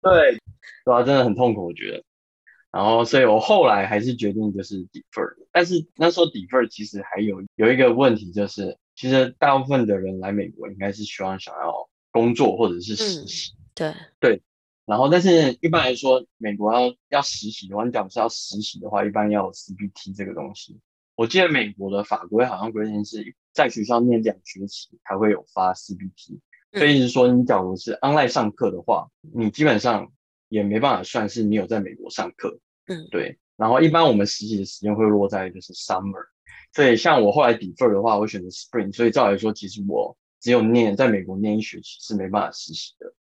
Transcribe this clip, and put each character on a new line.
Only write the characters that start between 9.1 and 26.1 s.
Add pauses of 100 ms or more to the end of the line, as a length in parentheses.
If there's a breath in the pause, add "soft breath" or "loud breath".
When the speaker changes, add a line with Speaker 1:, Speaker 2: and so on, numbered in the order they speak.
Speaker 1:
实
大
部
分
的
人
来
美
国
应
该
是
希
望
想
要 (220)
工
作
或
者
是
实
习。
Speaker 2:
嗯， (160)
对。 (260)
Speaker 1:
对， (440)
然
后
但
是
一
般
来
说， (120)
美
国
要， (140)
要
实
习
的
话，
你
假
如
是
要
实
习
的
话，
一
般
要
有
C
P
T
这
个
东
西。 (380)
我
记
得
美
国
的
法
规
好
像
规
定
是 (180)
在
学
校
念
两
学
期 (140)
才
会
有
发
C
P